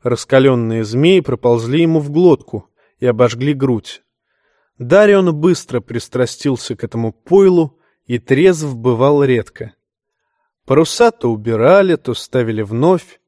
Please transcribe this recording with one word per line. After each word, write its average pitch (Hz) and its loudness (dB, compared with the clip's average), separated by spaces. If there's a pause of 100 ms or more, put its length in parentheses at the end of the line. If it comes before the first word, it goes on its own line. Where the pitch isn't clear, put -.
Раскаленные 120 0
змеи 147 2
проползли 123 -2
ему 160 0
в 143 -8
глотку 151 0 (300)
и 127 -6
обожгли 120 0
грудь. 131 -6 (800)
Дарион 185 4
быстро 156 -2
пристрастился 123 -6
к - -12
этому 113 -6
пойлу 180 0 (280)
и 123 -4
трезв 151 0
бывал 127 0
редко. 120 -4 (920)
Паруса 165 2
то 120 -4
убирали, 123 2
то 123 -8
ставили 113 -4
вновь. 135 -2